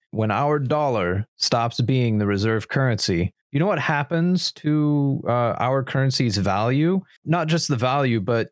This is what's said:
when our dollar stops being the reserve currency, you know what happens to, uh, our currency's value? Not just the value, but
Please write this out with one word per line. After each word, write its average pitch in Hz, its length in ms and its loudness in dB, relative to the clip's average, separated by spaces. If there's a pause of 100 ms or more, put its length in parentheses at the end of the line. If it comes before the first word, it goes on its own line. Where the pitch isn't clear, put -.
(100)
when 107 200 -2
our 143 280 0
dollar 123 680 0 (100)
stops 120 460 0
being 120 340 0
the 104 100 2
reserve 104 420 0
currency, 101 680 0 (180)
you 139 80 0
know 175 60 2
what 196 120 0
happens 165 760 0
to, 147 760 0
uh, 120 300 0
our 131 240 0
currency's 131 560 0
value? 127 640 0 (240)
Not 160 200 0
just 160 220 0
the 139 80 2
value, 127 460 2
but 117 300 0